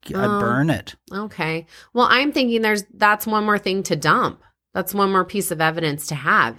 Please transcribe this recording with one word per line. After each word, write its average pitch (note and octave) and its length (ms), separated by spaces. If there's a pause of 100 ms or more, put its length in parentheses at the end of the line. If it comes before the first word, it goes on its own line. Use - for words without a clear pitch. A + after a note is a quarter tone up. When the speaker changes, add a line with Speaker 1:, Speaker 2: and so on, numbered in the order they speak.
Speaker 1:
I'd - 80
Speaker 2:
Oh. G3+ 240
Speaker 1:
burn C#3+ 300
it. - 260 (160)
Speaker 2:
Okay. E3 540 (280)
Well, A#3+ 160
I'm C#4 220
thinking A#3 300
there's, G#3 320
that's G#3+ 340
one G#3+ 160
more G#3 140
thing F#3+ 260
to E3+ 140
dump. D#3+ 440 (320)
That's F#3+ 200
one G3 180
more F#3 140
piece F#3 260
of D#3 80
evidence D#3+ 480
to D#3 80
have. C#3 440